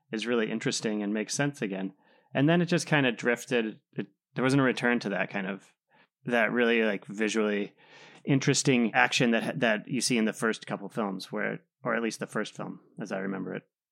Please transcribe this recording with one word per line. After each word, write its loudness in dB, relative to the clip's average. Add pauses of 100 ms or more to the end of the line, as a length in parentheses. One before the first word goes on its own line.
(140)
is -6
really 0
interesting -4
and -2
makes -4
sense -2
again." -4 (420)
And 2
then 4
it 0
just 0
kinda 4
drifted. 0 (200)
It, -6 (280)
there 0
wasn't 4
a 4
return 2
to -4
that -2
kind -4
of, -8 (640)
that 2
really, 4
like, -2
visually -2 (520)
interesting 4
action 4
that, 0
that 0
you -4
see 0
in 4
the 0
first -4
couple -8
films, -6
where, -4 (240)
or -2
at -2
least -4
the -6
first -6
film, -12 (220)
as -8
I -4
remember -6
it. -10 (280)